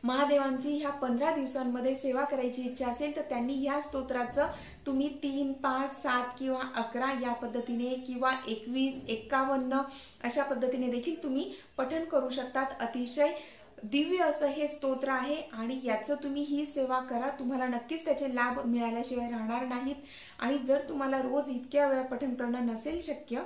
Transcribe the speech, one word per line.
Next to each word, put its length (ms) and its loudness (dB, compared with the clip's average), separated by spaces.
महादेवांची 720 4
ह्या 140 0
पंधरा 400 2
दिवसांमध्ये 640 0
सेवा 300 0
करायची 380 -2
इच्छा 280 -2
असेल, 260 -2
तर 60 -2
त्यांनी 320 0
ह्या 260 0
स्तोत्राचं 640 0
तुम्ही 220 2
तीन, 300 0
पाच, 500 -2
सात 220 2
किंवा 220 0
अकरा 360 -2
या 100 0
पद्धतीने 560 -2
किंवा 260 2
एकवीस, 600 0
एक्कावन्न 720 2
अशा 180 0
पद्धतीने 440 0
देखील 360 -2
तुम्ही 300 0
पठण 280 0
करू 260 2
शकतात. 360 -2
अतिशय 520 2
दिव्य 400 4
असं 220 4
हे 220 2
स्तोत्र 400 0
आहे 280 0
आणि 320 -4
याचं 300 0
तुम्ही 280 -2
ही 240 0
सेवा 340 0
करा, 280 -2
तुम्हाला 280 0
नक्कीच 380 -4
त्याचे 300 2
लाभ 320 2
मिळाल्याशिवाय 640 0
राहणार 360 -2
नाहीत. 300 -2
आणि 200 2
जर 300 4
तुम्हाला 340 2
रोज 280 2
इतक्या 380 2
वेळा 140 4
पठण 320 -2
करणं 320 0
नसेल 360 -2
शक्य 440 -4